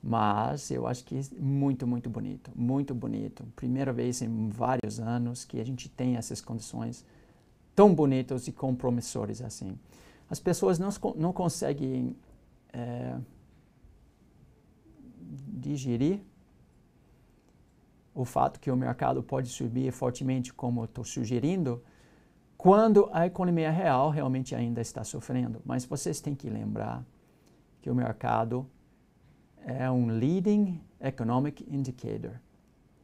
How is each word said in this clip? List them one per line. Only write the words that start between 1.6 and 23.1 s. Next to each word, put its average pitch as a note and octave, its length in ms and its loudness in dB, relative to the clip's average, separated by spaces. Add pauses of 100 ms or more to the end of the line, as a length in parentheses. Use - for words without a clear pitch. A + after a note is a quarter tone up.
muito A#2+ 240 -2
bonito, G2+ 460 -8
muito C3+ 400 0
bonito. A2 480 -6 (140)
Primeira C3 340 -2
vez A#2+ 300 -2
em A2+ 260 -2
vários A#2 540 -2
anos A#2+ 420 -4
que - 160 -8
a A2+ 60 -4
gente B2+ 240 -8
tem B2+ 260 0
essas A#2 240 -6
condições A#2 680 -8 (680)
tão G3+ 180 12
bonitas C3+ 540 2
e - 60 -8
compromissores A#2+ 880 -2
assim. G#2+ 360 -10 (520)
As D#3 100 -6
pessoas F3+ 400 2
não, F#3+ 100 0 (280)
não E3+ 160 0
conseguem, C#3 840 -2 (560)
é, B2 460 -8 (2000)
digerir C#3 1000 -2 (1900)
o C3 120 -4
fato - 340 0
que - 120 -4
o B2+ 60 2
mercado B2+ 440 0
pode C3 280 -4
subir B2+ 420 -2
fortemente, B2+ 640 -2
como A#2+ 300 -2
eu A2+ 40 -6
tô A#2+ 160 -10
sugerindo, B2 800 -2 (760)
quando G3+ 540 8